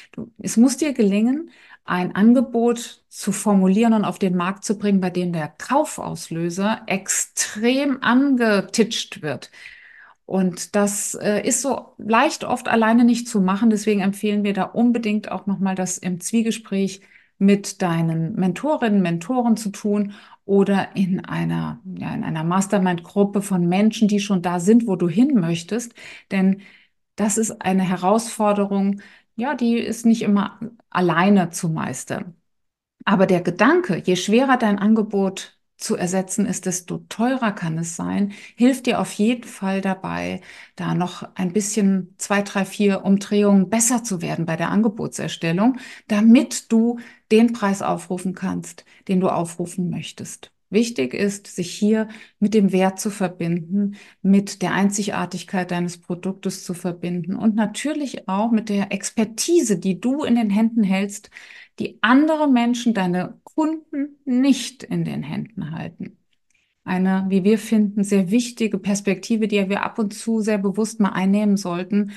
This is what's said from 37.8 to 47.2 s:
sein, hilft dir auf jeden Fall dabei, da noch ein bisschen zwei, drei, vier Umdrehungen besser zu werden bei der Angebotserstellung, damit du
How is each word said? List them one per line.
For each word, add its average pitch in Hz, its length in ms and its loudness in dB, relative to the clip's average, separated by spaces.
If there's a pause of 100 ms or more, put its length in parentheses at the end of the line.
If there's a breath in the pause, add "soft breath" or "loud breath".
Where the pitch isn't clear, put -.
sein, 185 360 -2 (240 loud breath)
hilft 262 300 2
dir 233 120 2
auf 190 140 -4
jeden 240 320 0
Fall 196 380 -4
dabei, 185 580 -4 (340 loud breath)
da 170 200 -4
noch - 400 -6
ein 185 180 -4
bisschen 196 640 0
zwei, 202 240 0
drei, 202 240 -2
vier 202 400 0
Umdrehungen 202 640 4
besser 233 340 0
zu 180 200 -6
werden 156 240 -4
bei 160 100 -2
der 170 140 -4
Angebotserstellung, 202 1040 0 (320 loud breath)
damit 226 640 4
du 233 260 2 (320 loud breath)